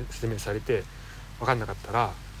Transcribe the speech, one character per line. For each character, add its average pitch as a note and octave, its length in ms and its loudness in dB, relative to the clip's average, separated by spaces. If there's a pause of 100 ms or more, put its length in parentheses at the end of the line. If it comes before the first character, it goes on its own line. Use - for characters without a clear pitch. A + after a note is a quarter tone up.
説 - 180 -2
明 A2 120 0
さ G#2 140 0
れ G#2+ 60 0
て、 A2 240 4 (560)
わ A#2 60 -2
か C3 80 8
ん A#2 60 4
な A2 60 0
か G2 80 -2
っ - 20 -8
た - 160 -8
ら、 G#2+ 200 6 (300)